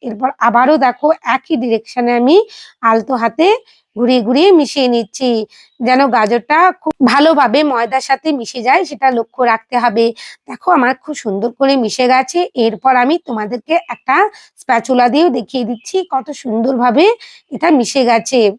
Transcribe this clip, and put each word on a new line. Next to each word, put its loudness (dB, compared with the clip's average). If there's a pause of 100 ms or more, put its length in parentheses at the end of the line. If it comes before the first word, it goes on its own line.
এরপর -6 (100)
আবারও 2
দেখো -2 (200)
একই -4
ডিরেকশনে -4
আমি 4 (460)
আলতো 0
হাতে 0 (480)
ঘুরিয়ে 0
ঘুরিয়ে 2
মিশিয়ে 2
নিচ্ছি, -2 (500)
যেন 2
গাজরটা 0 (220)
খুব -6 (100)
ভালোভাবে 2
ময়দার -2
সাথে -2
মিশে -8
যায়, 2
সেটা -4
লক্ষ্য -4
রাখতে -2
হবে। 0 (400)
দেখো -10
আমার 2
খুব -12
সুন্দর -6
করে 0
মিশে -2
গেছে। 0 (180)
এরপর 0
আমি 2
তোমাদেরকে -6 (140)
একটা -4 (400)
স্প্যাচুলা 0
দিয়েও 2
দেখিয়ে -6
দিচ্ছি -8 (140)
কত -4
সুন্দরভাবে 0 (480)
এটা -2
মিশে 0
গেছে। 0 (180)